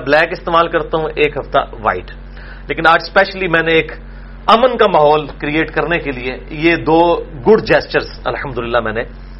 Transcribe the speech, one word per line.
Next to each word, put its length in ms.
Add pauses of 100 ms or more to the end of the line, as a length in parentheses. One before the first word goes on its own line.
black 260
استعمال 360
کرتا 300
ہوں، 180
ایک 220
ہفتہ 220 (240)
white، 280 (560)
لیکن 200
آج 140
اسپیشلی 460
میں 160
نے 80
ایک 200 (540)
امن 320
کا 140
ماحول 360
create 440
کرنے 260
کے 140
لیے 260 (120)
یہ 260
دو 400 (320)
good 140
جیسچرز 640
الحمدللہ 560
میں 140
نے 100 (360)